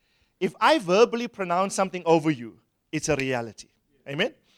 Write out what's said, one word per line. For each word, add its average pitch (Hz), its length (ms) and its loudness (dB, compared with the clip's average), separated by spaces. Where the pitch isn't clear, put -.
If 180 200 -4
I 294 200 4
verbally 220 480 2
pronounce 190 480 -2
something 185 300 -4
over 160 260 4
you, 117 280 -8
it's 156 180 -4
a 147 60 2
reality. 127 520 -4
Amen? 180 260 -4